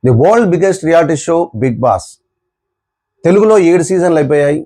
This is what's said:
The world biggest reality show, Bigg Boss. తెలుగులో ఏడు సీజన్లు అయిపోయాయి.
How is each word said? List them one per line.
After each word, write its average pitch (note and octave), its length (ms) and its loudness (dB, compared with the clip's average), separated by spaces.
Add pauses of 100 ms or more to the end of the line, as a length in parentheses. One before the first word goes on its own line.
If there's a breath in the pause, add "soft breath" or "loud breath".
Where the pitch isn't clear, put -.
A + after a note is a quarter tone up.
The C3 100 2
world G3 340 2
biggest F3+ 360 -2
reality E3 320 0
show, E3 220 -4 (160)
Bigg A#2 280 -4
Boss. G#2+ 220 -2 (1200)
తెలుగులో G#3 380 2
ఏడు E3+ 220 2
సీజన్లు F3 360 0
అయిపోయాయి. D3 460 0